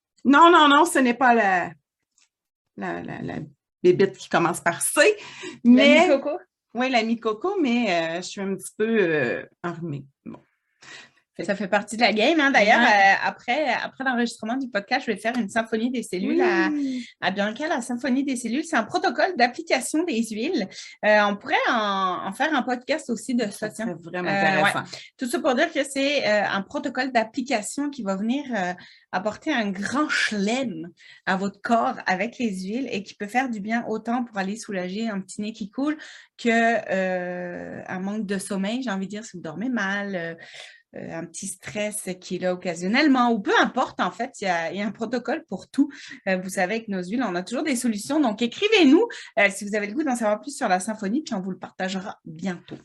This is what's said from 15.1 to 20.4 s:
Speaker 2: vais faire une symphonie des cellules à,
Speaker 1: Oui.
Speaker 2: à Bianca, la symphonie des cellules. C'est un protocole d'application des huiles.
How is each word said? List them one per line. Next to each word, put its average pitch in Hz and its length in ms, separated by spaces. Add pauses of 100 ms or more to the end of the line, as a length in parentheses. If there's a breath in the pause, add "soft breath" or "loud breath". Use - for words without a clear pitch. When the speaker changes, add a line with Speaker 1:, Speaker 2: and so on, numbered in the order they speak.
Speaker 2:
vais 196 40
faire 233 200
une 208 100
symphonie 226 420
des 247 140
cellules 262 380
à, 359 280
Speaker 1:
Oui. 269 380 (140)
Speaker 2:
à 185 100
Bianca, 214 380
la 294 120
symphonie 254 440
des 269 100
cellules. 240 300
C'est - 100
un 233 80
protocole 359 540
d'application 262 680
des 247 260
huiles. 226 380 (380 loud breath)